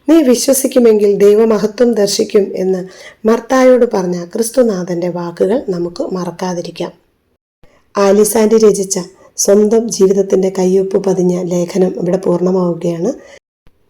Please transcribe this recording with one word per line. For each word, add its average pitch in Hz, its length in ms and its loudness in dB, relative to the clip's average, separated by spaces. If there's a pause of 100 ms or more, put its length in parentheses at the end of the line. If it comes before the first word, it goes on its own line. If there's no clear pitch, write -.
"നീ 311 140 6
വിശ്വസിക്കുമെങ്കിൽ 240 960 2
ദൈവമഹത്വം 214 760 2
ദർശിക്കും" 202 500 0 (120)
എന്ന് 185 240 -2 (440)
മർത്തായോട് 240 640 2
പറഞ്ഞ 180 380 -4
ക്രിസ്തുനാഥൻ്റെ 185 840 -2
വാക്കുകൾ 175 500 -4 (100)
നമുക്ക് 175 340 -6 (100)
മറക്കാതിരിക്കാം. 175 800 -8 (1040)
ആലിസ് 202 440 2
ആൻറ്റി 220 200 2
രചിച്ച 202 380 2 (420)
സ്വന്തം 214 500 2
ജീവിതത്തിൻ്റെ 190 640 0
കയ്യൊപ്പ് 190 480 0
പതിഞ്ഞ 180 440 0
ലേഖനം 180 540 -2
ഇവിടെ 180 200 -2
പൂർണ്ണമാവുകയാണ്. 180 920 -2 (800)